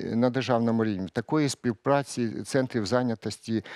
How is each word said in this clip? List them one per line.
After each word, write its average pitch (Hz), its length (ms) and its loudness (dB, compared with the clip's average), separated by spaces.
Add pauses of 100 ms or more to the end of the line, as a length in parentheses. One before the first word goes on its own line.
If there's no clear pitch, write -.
на 113 260 2
державному 117 540 2
рівні 95 280 -2
такої 147 360 0
співпраці 123 840 0 (120)
центрів 123 440 0
зайнятості, 113 760 -2 (120)